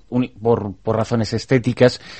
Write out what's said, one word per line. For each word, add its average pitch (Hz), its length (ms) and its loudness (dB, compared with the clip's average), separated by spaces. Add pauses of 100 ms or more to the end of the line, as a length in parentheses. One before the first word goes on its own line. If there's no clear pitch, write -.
uni-, 123 180 -2
por, 107 480 -2
por 110 220 -4
razones 110 360 -2
estéticas, 123 640 2 (200)